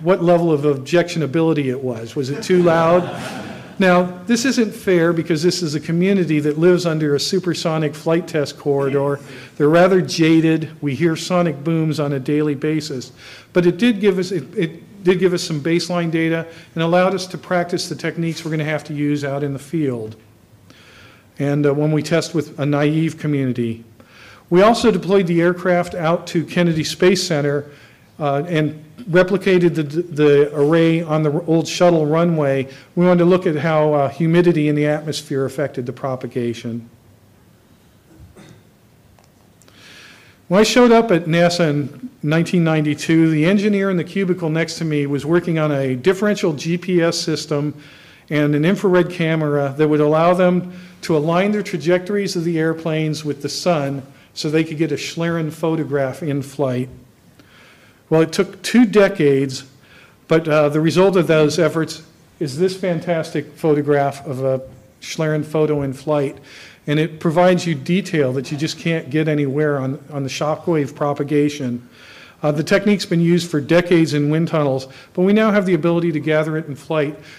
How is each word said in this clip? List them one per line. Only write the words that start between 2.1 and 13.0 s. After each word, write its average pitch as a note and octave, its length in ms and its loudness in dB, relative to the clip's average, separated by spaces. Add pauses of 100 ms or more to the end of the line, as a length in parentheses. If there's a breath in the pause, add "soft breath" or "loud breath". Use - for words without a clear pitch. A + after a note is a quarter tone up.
Was C3+ 140 -4
it C#3+ 140 -6
too F3+ 200 2
loud? E3 400 4 (760 loud breath)
Now, F3+ 240 4 (220)
this A#3 200 0
isn't A3+ 260 0
fair E3+ 420 2
because E3 280 -2
this F3 220 0
is D3+ 120 -4
a D#3 40 -4
community E3+ 640 0
that D3 160 -2
lives E3+ 280 4
under D#3 300 0
a C#3 40 -2
supersonic D#3+ 760 -2
flight E3+ 320 -2
test D3 300 -4
corridor. C#3 640 0 (380 loud breath)
They're D3 120 4
rather F#3 320 6
jaded. D#3+ 680 2 (120)
We C#3+ 140 -4
hear D#3+ 200 0
sonic D#3+ 480 -2
booms D#3+ 360 0
on D3 140 -2
a C#3 60 -4
daily D3+ 360 -2
basis. D3+ 560 -6 (400 loud breath)